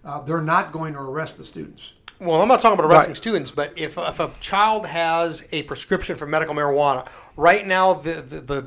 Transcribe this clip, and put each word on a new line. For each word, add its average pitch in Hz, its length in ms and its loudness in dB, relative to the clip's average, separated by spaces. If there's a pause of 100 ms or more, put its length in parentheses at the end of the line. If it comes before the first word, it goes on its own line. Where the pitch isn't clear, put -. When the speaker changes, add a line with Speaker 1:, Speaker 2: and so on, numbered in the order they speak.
Speaker 1:
Uh, 143 160 -12
they're 160 200 -4
not 170 300 0
going 156 220 -8
to 143 60 -12
arrest 139 400 -8
the - 40 -18
students. - 500 -16 (260)
Speaker 2:
Well, 170 220 2
I'm 208 60 4
not 247 140 6
talking 214 180 6
about 151 100 2
arresting 156 220 8
Speaker 1:
Right. 135 60 -12
Speaker 2:
students, 170 340 -4
but 147 240 -6
if, 156 200 -8
if 170 240 -6
a 160 120 -4 (100)
child 208 460 0
has 165 640 -2
a 156 120 -4
prescription 175 520 -6
for 151 100 -12
medical 151 300 -2
marijuana, 143 500 0 (300)
right 180 320 4
now 185 260 4
the, 156 300 -8
the, 143 180 -14
the 135 260 -6